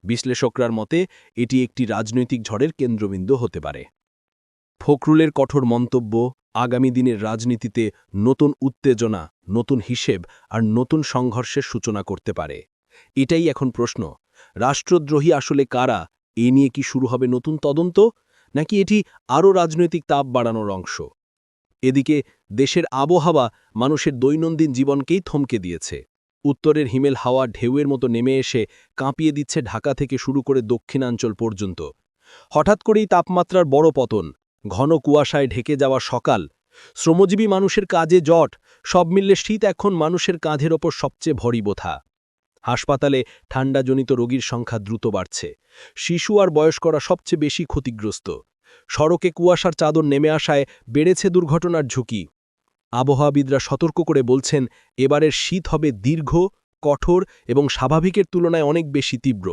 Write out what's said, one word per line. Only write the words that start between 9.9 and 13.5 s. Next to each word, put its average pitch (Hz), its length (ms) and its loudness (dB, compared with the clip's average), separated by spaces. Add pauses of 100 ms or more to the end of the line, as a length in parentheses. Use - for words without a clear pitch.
আর 113 120 -4 (120)
নতুন 127 300 0
সংঘর্ষের 127 600 -4
সূচনা 104 380 -8
করতে 101 300 -8
পারে। 78 240 -10 (600)
এটাই 165 320 2
এখন 135 220 -2